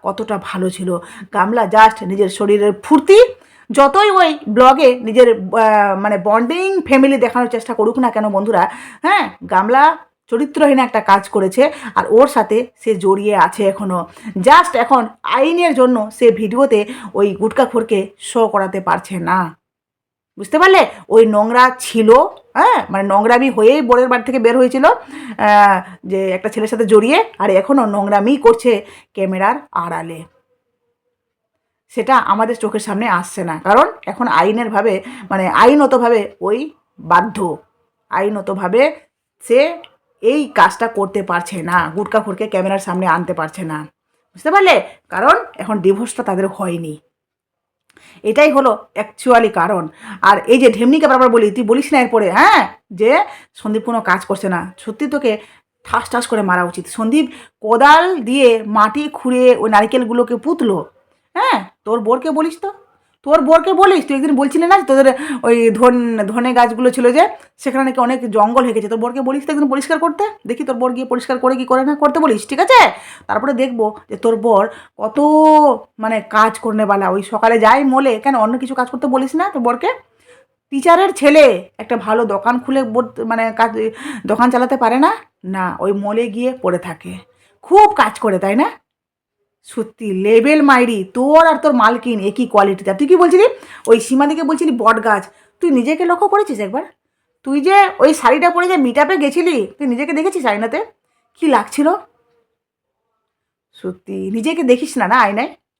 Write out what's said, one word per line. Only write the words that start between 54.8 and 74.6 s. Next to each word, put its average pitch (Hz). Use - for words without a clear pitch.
তোকে 254
ঠাস -
ঠাস 240
করে 214
মারা 180
উচিত। 175
সন্দীপ 247
কোদাল 294
দিয়ে 240
মাটি 214
খুঁড়ে 247
ওই 220
নারকেলগুলোকে 233
পুঁতলো, 226
হ্যাঁ, 359
তোর 226
বরকে 254
বলিস 311
তো, 392
তোর 302
বরকে 330
বলিস। 370
তুই 277
একদিন 285
বলছিলি 285
না 392
যে 370
তোদের 269
ওই 233
ধন-, 233
ধনে 240
গাছগুলো 240
ছিল 247
যে, 339
সেখানে 269
নাকি 254
অনেক 240
জঙ্গল 220
হয়ে 240
গেছে, 208
তোর 226
বরকে 240
বলিস 269
তো 339
একদিন 294
পরিষ্কার 277
করতে। 330
দেখি 240
তোর 254
বর 247
গিয়ে 254
পরিষ্কার 247
করে 254
কি 254
করে 262
না, 294
করতে 294
বলিস, 214
ঠিক 277
আছে? 403
তারপরে 214
দেখবো 233
যে 208
তোর 226
বর 202